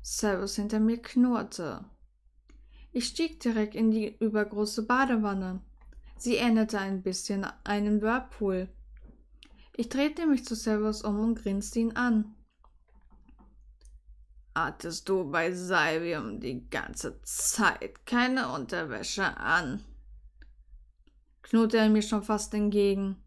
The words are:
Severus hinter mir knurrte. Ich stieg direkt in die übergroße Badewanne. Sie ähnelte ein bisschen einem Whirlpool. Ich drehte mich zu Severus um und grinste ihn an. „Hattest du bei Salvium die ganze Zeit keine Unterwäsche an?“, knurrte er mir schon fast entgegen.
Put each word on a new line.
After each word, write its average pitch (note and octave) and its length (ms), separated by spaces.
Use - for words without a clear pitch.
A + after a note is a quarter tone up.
Severus G3 540
hinter G#3+ 240
mir A3+ 240
knurrte. A3 800
Ich A#3 160
stieg D#4+ 320
direkt G#3+ 340
in A3 160
die G#3+ 260
übergroße G#3 720
Badewanne. G#3+ 720
Sie A#3+ 200
ähnelte A3 420
ein F#3+ 240
bisschen G3 440
einem G#3 360
Whirlpool. G#3 680
Ich A#3+ 120
drehte D4+ 380
mich C4+ 180
zu A#3 100
Severus G#3+ 480
um G#3 160
und A3+ 160
grinste G#3 460
ihn A3+ 160
an. A3+ 380
„Hattest D#3+ 540
du F#3 220
bei E3+ 220
Salvium D#3+ 880
die B2 300
ganze - 520
Zeit - 840
keine B3+ 460
Unterwäsche E3+ 840
an?“, C#3 480
knurrte A3+ 340
er A3 140
mir G#3+ 120
schon G#3 200
fast G#3+ 320
entgegen. G3+ 640